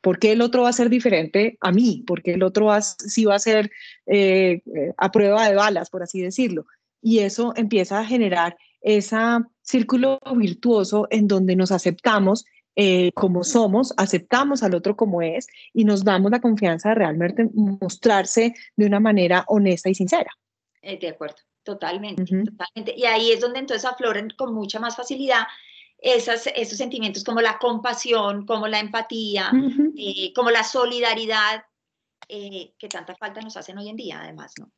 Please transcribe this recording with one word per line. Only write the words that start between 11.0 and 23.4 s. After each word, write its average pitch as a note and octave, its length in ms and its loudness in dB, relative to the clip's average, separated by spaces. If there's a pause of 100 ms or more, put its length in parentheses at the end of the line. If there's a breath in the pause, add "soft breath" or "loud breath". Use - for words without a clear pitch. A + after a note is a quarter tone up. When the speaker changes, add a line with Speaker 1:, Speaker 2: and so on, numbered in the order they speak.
Speaker 1:
en G#3 180 2
donde F#3 260 2
nos F#3 160 2
aceptamos, G3 760 0 (300 soft breath)
eh, F3+ 380 4
como F3+ 320 0
somos, A3+ 520 2
aceptamos A#3+ 680 0
al F#3+ 120 2
otro G3 220 -2
como F#3 260 0
es E3+ 240 -4 (260 loud breath)
y A#3 120 4
nos G3+ 200 2
damos G3 260 4
la A#3+ 100 2
confianza G#3 500 0
de A3+ 60 4
realmente F3 580 0
mostrarse G3+ 1000 0 (220 loud breath)
de G#3 100 4
una G3+ 120 2
manera F#3 480 4
honesta F#3+ 420 2
y F#3+ 60 2
sincera. F#3+ 360 0 (500)
Speaker 2:
Eh, F#3+ 180 -14
de F3 100 -8
acuerdo, D#3 280 -12 (260)
totalmente, F#3+ 600 -8
Speaker 1:
Ujú. F#3+ 220 0
Speaker 2:
totalmente. G#3 520 -10
Y A#3+ 80 -2
ahí A3+ 260 2
es A3 100 4